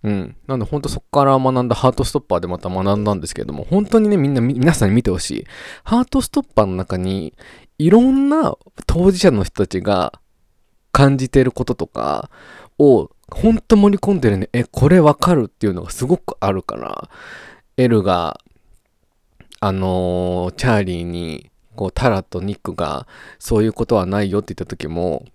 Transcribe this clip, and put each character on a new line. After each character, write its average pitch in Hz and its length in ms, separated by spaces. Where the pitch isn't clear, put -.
う 107 80
ん。 98 260
な 135 100
の 113 80
で、 - 60
ほ 147 80
ん 139 40
と - 60
そ - 120
っ - 100
か 139 140
ら 135 140
学 131 240
ん 123 60
だ 117 80
ハ 127 140
ー - 20
ト 135 120
ス - 80
ト 147 60
ッ 123 40
パ - 140
ー 85 40
で 87 80
ま 90 100
た 87 100
学 95 300
ん 104 60
だ 104 100
ん 90 60
で 76 60
す - 80
け - 80
れ - 40
ど - 60
も、 73 120
本 202 220
当 226 140
に 214 80
ね、 208 80
み 143 120
ん 143 60
な、 127 60
み-、 123 180
皆 147 160
さ 110 120
ん 95 40
に 101 40
見 120 80
て - 80
ほ 87 80
し - 120
い。 57 160
ハ 240 180
ー 247 60
ト 269 120
ス - 80
ト - 140
ッ - 20
パ - 180
ー - 40
の 95 100
中 92 200
に、 92 380
い 151 100
ろ 214 120
ん 269 280
な 302 280
当 180 240
事 180 100
者 185 100
の 104 140
人 - 180
た 92 40
ち 92 140
が 90 400
感 139 260
じ 131 120
て 135 120
る 127 100
こ 131 120
と 123 100
と - 120
か 65 440
を、 123 320
ほ - 220
ん 226 60
と - 180
盛 202 200
り - 20
込 202 160
ん 170 60
で 123 80
る 101 80
ね。 95 160
え、 120 120
こ - 240
れ 180 120
わ 147 140
か - 200
る 123 120
っ - 20
て - 180
い 101 40
う - 20
の 87 100
が 85 80
す - 140
ご 160 140
く - 220
あ 98 120
る 95 100
か - 140
ら、 - 320
エ 127 120
ル 113 140
が、 87 380
あ 98 120
の 90 800
ー、 - 20
チ - 140
ャ 113 140
ー 101 40
リ 90 160
ー - 40
に、 85 460
こ 98 120
う、 90 60
タ 127 180
ラ 98 120
と - 180
ニ 98 160
ッ - 20
ク - 160
が、 76 320
「そ - 200
う 107 60
い 113 40
う 107 40
こ 113 140
と 120 100
は 92 100
な 101 160
い 101 80
よ」 101 100
っ - 20
て - 120
言 - 20
っ - 100
た - 0
時 - 220
も 82 360